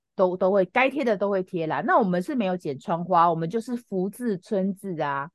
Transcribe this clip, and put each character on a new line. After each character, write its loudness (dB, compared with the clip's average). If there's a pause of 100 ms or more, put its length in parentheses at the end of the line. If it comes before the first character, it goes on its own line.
(140)
都， 2
都 2
会， 4
该 2
贴 -4
的 2
都 -2
会 0
贴 -4
啦。 -2
那 4
我 4
们 2
是 -6
没 0
有 0
剪 -6
窗 -4
花， 4
我 2
们 -2
就 -2
是 -6
福 -4
字、 -4
春 -2
字 -8
啊 -4